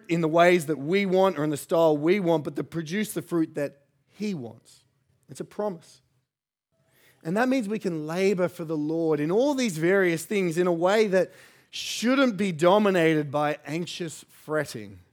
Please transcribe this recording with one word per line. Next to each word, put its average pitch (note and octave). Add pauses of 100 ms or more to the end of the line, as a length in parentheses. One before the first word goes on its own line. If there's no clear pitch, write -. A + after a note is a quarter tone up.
in E3+
the D#3+
ways E3+
that D3
we E3+
want F#3
or D3
in D3+
the C#3+
style E3
we E3+
want, E3
but C#3
to D#3
produce E3+
the E3+
fruit D#3+
that C#3+ (260)
he G#3
wants. A#2 (460)
It's -
a -
promise. - (1200)
And E3+
that B3
means B3+
we A3
can D#3+
labor F3+
for -
the D#3+
Lord D#3
in D3+
all C4
these A#3+
various E3+
things F#3
in F3+
a F3
way F#3+
that F#3 (380)
shouldn't B3+
be F#3+
dominated E3
by D3
anxious D#3+
fretting, A#2+ (140)